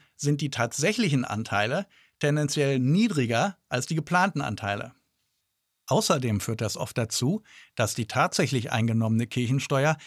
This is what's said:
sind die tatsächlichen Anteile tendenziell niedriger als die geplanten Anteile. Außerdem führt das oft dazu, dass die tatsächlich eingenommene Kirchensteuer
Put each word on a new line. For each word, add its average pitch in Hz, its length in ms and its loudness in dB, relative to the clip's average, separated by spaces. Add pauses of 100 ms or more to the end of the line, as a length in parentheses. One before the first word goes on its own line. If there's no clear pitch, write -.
(160)
sind 147 260 0
die 143 80 -2
tatsächlichen 143 760 0
Anteile 110 640 -2 (320)
tendenziell 147 600 2
niedriger 143 760 2 (140)
als 127 160 -2
die 170 80 -4
geplanten 175 480 0
Anteile. 104 500 -4 (960)
Außerdem 131 520 2
führt 113 220 -4
das 107 140 -4
oft - 220 -6
dazu, 123 460 -2 (320)
dass 110 180 0
die 120 140 -4
tatsächlich 131 640 0
eingenommene 113 560 2
Kirchensteuer 139 680 0 (100)